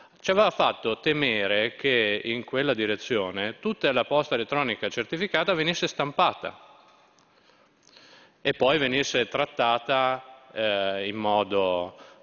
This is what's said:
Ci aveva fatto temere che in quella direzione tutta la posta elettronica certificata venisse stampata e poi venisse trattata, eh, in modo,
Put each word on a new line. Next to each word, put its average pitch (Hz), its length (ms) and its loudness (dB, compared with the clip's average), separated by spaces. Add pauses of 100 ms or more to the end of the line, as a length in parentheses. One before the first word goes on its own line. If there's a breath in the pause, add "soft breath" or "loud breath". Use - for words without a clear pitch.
(220 loud breath)
Ci - 120 0
aveva 196 180 4
fatto 117 480 0
temere 110 800 0
che 113 480 0
in 117 180 -4
quella 135 320 -2
direzione 104 840 -2
tutta 208 320 -2
la 123 120 2
posta 143 300 0
elettronica 117 540 -2
certificata 170 680 -2
venisse 165 320 -2
stampata 143 720 -2 (1800 loud breath)
e 139 100 2
poi 135 260 4
venisse 131 500 0
trattata, 131 1200 0
eh, 98 540 -2
in 104 100 -6
modo, 98 800 0 (260 loud breath)